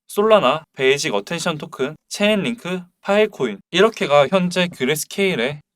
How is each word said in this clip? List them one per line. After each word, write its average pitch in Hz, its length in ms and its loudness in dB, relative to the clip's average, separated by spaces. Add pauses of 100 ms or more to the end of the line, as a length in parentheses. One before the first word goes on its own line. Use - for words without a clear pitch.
솔라나, 170 580 2 (120)
베이직 139 380 2
어텐션 165 420 -4
토큰, 156 400 -8 (140)
체인링크, 185 720 -2 (180)
파일코인, 196 600 -2 (100)
이렇게가 160 580 2
현재 180 400 0
그레스케일의 151 920 -4 (160)